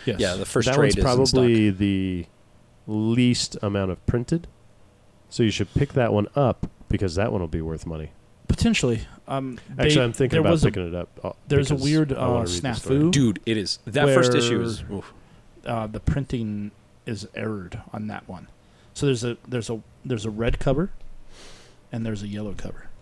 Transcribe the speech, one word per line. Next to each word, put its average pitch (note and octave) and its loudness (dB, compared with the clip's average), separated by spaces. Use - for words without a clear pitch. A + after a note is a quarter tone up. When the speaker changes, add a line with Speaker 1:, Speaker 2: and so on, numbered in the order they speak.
Speaker 1:
Yes. A2 -2
Speaker 2:
Yeah, F#2 2
the G2 -6
first A#2 2
Speaker 3:
That B2+ 2
Speaker 2:
trade C#3+ 4
Speaker 3:
one's - -2
Speaker 2:
is - -
in C3+ 4
stock. B2+ 4
Speaker 3:
probably A2+ 6
the F#2+ 0
least A#2 0
amount G2+ 0
of - -8
printed. B2 -2
So - -2
you A2+ 4
should - -4
pick - 0
that A#2 2
one G#2 2
up C3+ 2
because F#2+ -2
that G#2+ 0
one G#2 -2
will E2 -4
be E2 -4
worth D#2+ -6
money. D#2 -8
Speaker 1:
Potentially. B2+ 2
Um, C3+ -6
Speaker 3:
Actually, D3+ 4
Speaker 1:
they, C3+ 6
Speaker 3:
I'm A#2 0
thinking C3 0
Speaker 1:
there D#3+ 4
Speaker 3:
about E3 4
Speaker 1:
was D#3+ 4
a, C#3 6
Speaker 3:
picking F2+ -2
it E2+ -8
up, F2 -6
uh, F#2+ -4
Speaker 1:
there's C#3 2
a D3+ 2
Speaker 3:
because C3 -2
Speaker 1:
weird, D3+ 2
Speaker 3:
I B2+ -2
wanna B2 2
Speaker 1:
uh, A#2+ 2
Speaker 3:
read A2+ -2
the F2 -4
Speaker 1:
snafu A#2 -2
Speaker 3:
story. C#3+ 2
Speaker 2:
Dude, B2+ 4
it A2+ 0
is. F#2+ -4
That C3+ 2
first B2+ 6
issue A#2 2
Speaker 1:
where, A#2 -2
Speaker 2:
is, A2 -6
oof. F#2+ -10
Speaker 1:
uh, A2+ -4
the G#2+ -8
printing G#2+ -4
is G#2 -8
errored G#2+ -8
on G#2+ -8
that G2+ -12
one. F2+ -16
So - 0
there's B2 2
a, A#2+ -4
there's A#2+ -4
a, A2 -8
there's A2+ -4
a A2+ -4
red A2+ -2
cover D3 0
and A2+ -6
there's G#2+ -6
a G#2 -8
yellow G#2 -8
cover. - -10